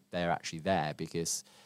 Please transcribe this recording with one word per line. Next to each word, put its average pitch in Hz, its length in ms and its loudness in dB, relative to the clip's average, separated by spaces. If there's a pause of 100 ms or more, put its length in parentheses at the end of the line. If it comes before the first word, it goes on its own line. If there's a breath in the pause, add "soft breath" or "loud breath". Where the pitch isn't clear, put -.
(100)
they're 87 200 2
actually 82 280 -2
there," 78 400 2
because, 82 460 -2 (220 soft breath)